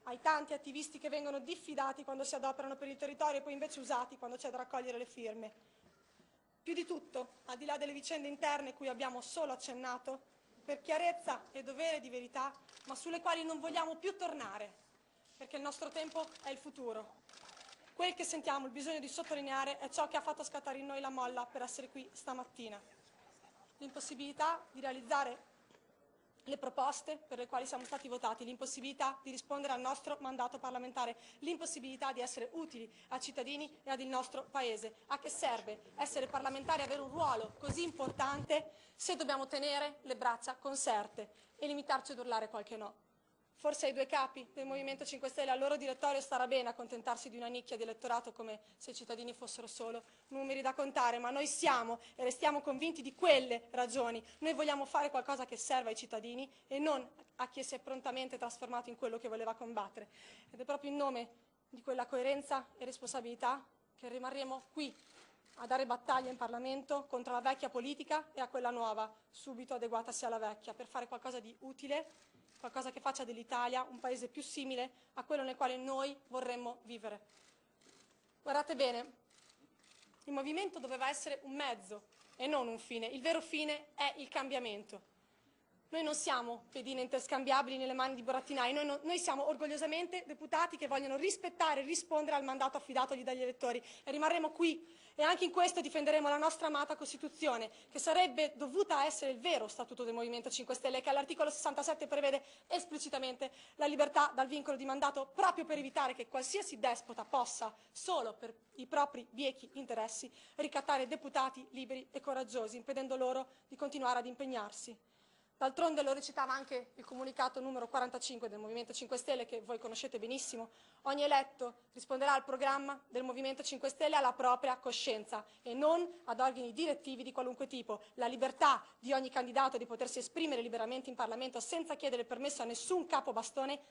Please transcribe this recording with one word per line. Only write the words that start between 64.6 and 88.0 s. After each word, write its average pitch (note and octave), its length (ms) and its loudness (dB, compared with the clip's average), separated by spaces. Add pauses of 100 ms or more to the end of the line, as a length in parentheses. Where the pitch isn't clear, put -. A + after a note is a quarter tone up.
qui C#4+ 200 -4 (640)
a A#3+ 100 -8
dare C4 180 4
battaglia B3+ 440 2
in B3+ 60 -6
Parlamento C4+ 720 -2
contro B3 240 -4
la A#3+ 80 2
vecchia C4 300 0
politica D4 640 -2
e C4+ 80 -4
a A#3+ 80 -2
quella B3 220 0
nuova, A3 380 -2 (200)
subito B3+ 460 -8
adeguatasi A3+ 500 -2
alla A3+ 140 0
vecchia, G#3+ 340 -6
per B3 140 -12
fare A#3+ 200 -6
qualcosa B3+ 320 -8
di A3+ 200 -14
utile, C4+ 720 -6 (320)
qualcosa B3+ 300 -6
che - 80 -12
faccia C4+ 240 -2
dell'Italia A#3+ 640 0
un B3 100 -14
paese B3 300 -2
più D4 120 -8
simile C4 480 -4 (260)
a B3 100 -8
quello D4 180 0
nel C4 140 -4
quale B3+ 180 2
noi C4+ 420 -2 (100)
vorremmo B3 560 -4
vivere. G#3+ 360 -10 (1200)
Guardate D4 360 0
bene, B3 360 0 (1120)
il C#4+ 80 -8
movimento D4+ 480 -2
doveva B3+ 300 -2
essere C#4 340 -4
un C4+ 120 -8
mezzo G#3+ 480 -2 (340)
e B3+ 100 0
non C4+ 220 4
un A3+ 100 -4
fine. A3+ 260 -4
Il C4 140 -4
vero D#4+ 220 4
fine D4+ 540 -2
è C#4 200 2
il C#4 140 -10
cambiamento. A#3+ 800 -4 (800)
Noi D#4+ 140 0
non D4+ 120 0
siamo A#3+ 560 0
pedine C4 300 -4
interscambiabili C4 760 2
nelle C4 160 -2
mani C4 220 2